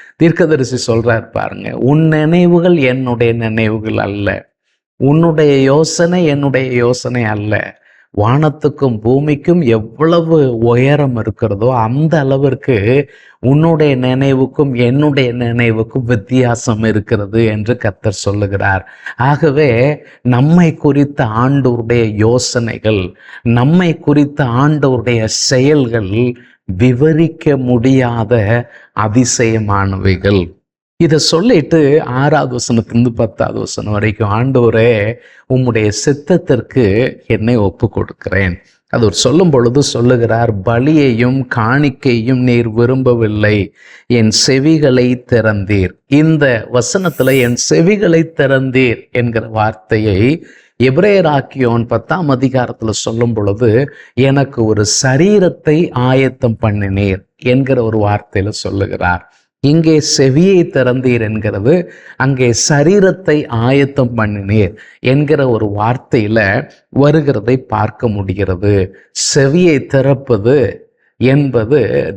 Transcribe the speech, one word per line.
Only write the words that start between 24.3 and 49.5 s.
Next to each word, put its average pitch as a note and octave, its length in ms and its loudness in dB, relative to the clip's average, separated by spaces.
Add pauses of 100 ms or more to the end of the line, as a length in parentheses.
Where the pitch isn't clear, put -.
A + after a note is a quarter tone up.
ஆண்டவருடைய B2+ 800 0
செயல்கள் A#2+ 1120 0 (300)
விவரிக்க C#3+ 920 0
முடியாத A#2+ 1120 0 (340)
அதிசயமானவைகள். G2+ 1600 0 (380)
இதை D#3+ 220 2
சொல்லிட்டு D#3+ 840 2
ஆறாவது C3+ 540 -2
வசனத்திலிருந்து A#2 520 0
பத்தாவது A#2 500 -4
வசனம் G#2+ 340 -8
வரைக்கும், G#2+ 380 -2
"ஆண்டவரே, A2+ 840 2 (340)
உம்முடைய A#2 440 0 (120)
சித்தத்திற்கு C3 1120 0 (100)
என்னை A2+ 300 0
ஒப்பு G#2 320 0
கொடுக்கிறேன்." F#2+ 680 -4 (300)
அது B2+ 160 -2
ஒரு G2+ 100 2
சொல்லும் D#3+ 360 2
பொழுது B2 320 2
சொல்லுகிறார், A#2 800 0
"பலியையும் B2+ 920 0
காணிக்கையும் B2+ 800 0
நீர் A#2+ 340 0
விரும்பவில்லை, A2 1080 0 (320)
என் A2 260 2 (140)
செவிகளை C3 840 2
திறந்தீர்." G#2 600 0 (160)
இந்த C#3+ 640 2
வசனத்துல C3+ 680 0
"என் A#2+ 160 0 (140)
செவிகளை E3 640 2
திறந்தீர்" C3 720 0
என்கிற A#2 380 -4
வார்த்தையை A2 960 -2 (380)